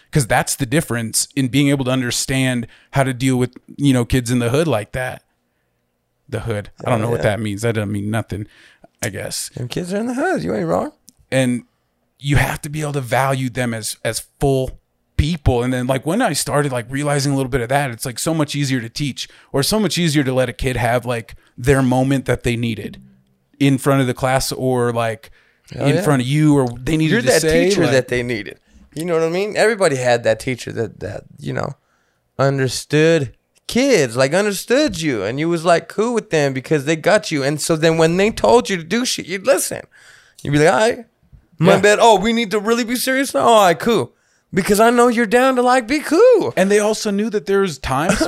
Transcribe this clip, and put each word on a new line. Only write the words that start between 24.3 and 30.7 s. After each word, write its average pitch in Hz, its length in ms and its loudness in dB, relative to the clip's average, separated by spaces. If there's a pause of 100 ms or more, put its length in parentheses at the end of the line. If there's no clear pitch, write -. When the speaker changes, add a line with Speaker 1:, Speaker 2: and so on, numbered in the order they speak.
Speaker 1:
or, 123 400 0
like, 117 400 -4 (400)
Speaker 2:
Hell 131 120 -6
Speaker 1:
in 147 120 4
Speaker 2:
yeah. 175 60 0
Speaker 1:
front 143 200 2
of 120 60 -2
you, 147 280 4
or 131 120 2 (100)
they 127 180 -2
needed 156 140 2
Speaker 2:
You're 220 120 2
Speaker 1:
to 247 40 -2
Speaker 2:
that 208 140 4
Speaker 1:
say, 165 300 2
Speaker 2:
teacher 196 120 2
Speaker 1:
like 160 80 2
Speaker 2:
that 127 160 2
they 123 160 -2
needed. 110 380 -8 (340)
You 156 100 -6
know 175 100 -2
what 160 100 0
I 165 60 -2
mean? 190 260 -4
Everybody 190 400 2
had 123 260 2
that 110 160 2
teacher 123 320 -6